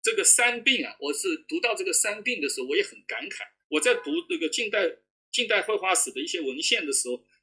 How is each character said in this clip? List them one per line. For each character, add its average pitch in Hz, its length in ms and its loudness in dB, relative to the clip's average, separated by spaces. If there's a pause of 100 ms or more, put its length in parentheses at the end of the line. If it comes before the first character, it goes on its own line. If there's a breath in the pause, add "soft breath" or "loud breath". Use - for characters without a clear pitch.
这 233 140 0
个 - 80 0
三 240 400 6
病 226 240 2
啊， 104 140 -10
我 143 120 -2
是 156 240 -2 (120)
读 160 100 -2
到 233 160 0
这 190 80 -4
个 185 100 -2
三 208 300 0
病 233 180 -2
的 143 80 0
时 135 120 -6
候， 127 80 -6
我 151 80 0
也 190 80 4
很 - 240 -18
感 123 200 -8
慨。 - 100 -12 (320)
我 151 100 0
在 240 160 4
读 330 320 -4
这 170 100 -2
个 160 100 -2
近 214 220 -4
代， 196 280 0 (340)
近 233 160 0
代 208 140 2
绘 214 140 -2
画 190 160 2
史 - 200 2
的 131 80 -6
一 156 80 -4
些 175 120 -2
文 135 220 -4
献 202 240 0
的 139 60 -2
时 - 160 0
候， 123 180 -6 (160)